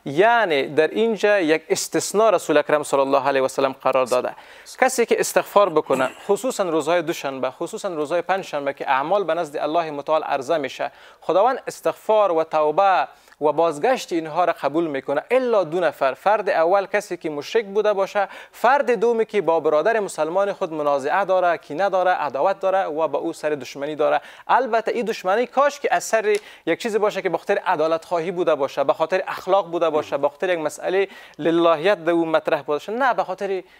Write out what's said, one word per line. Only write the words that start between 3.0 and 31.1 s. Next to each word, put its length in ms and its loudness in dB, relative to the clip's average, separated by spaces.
علیه 140 2
و 60 2
سلم 340 -2
قرار 240 2
داده. 260 0
کسی 260 2
که 140 0
استغفار 500 2
بکنه، 400 0
خصوصاً 360 -2
روزهای 380 0
دوشنبه، 500 -4
خصوصاً 360 -8
روزهای 340 -4
پنجشنبه 520 -4
که 160 -8
اعمال 340 2
به 100 -2
نزد 240 -4
الله 340 -2
متعال 320 -2
عرضه 340 -2
می‌شه، 340 -6
خداوند 460 2
استغفار 640 0
و 120 2
توبه 640 2
و 100 2
بازگشت 640 0
اینها 320 0
را 80 0
قبول 340 -2
می‌کنه، 440 -4
الا 320 2
دو 160 -4
نفر. 340 0
فرد 360 0
اول 360 2
کسی 320 -4
که 120 -8
مشرک 360 -4
بوده 280 2
باشه، 340 -2
فرد 400 2
دومی 340 2
که 160 -2
با 180 2
برادر 400 2
مسلمان 540 -2
خود 200 -6
منازعه 520 0
داره، 320 2
کینه 320 -2
داره، 220 2
عداوت 480 0
داره 240 0
و 240 -2
با 120 -2
او 140 -6
سر 160 -4
دشمنی 460 -6
داره. 260 2
البته 440 0
این 140 -2
دشمنی 420 -2
کاش 320 0
که 140 -2
از 100 0
سر 320 0
یک 140 0
چیزی 180 -2
باشه 240 0
که 80 -2
به 80 -4
خاطر 280 -2
عدالت 400 0
خواهی 260 -4
بوده 240 0
باشه، 280 -2
به 100 2
خاطر 340 0
اخلاق 440 0
بوده 180 0
باشه، 280 -2
به 120 0
خاطر 200 -6
یک 100 0
مسئله 480 -2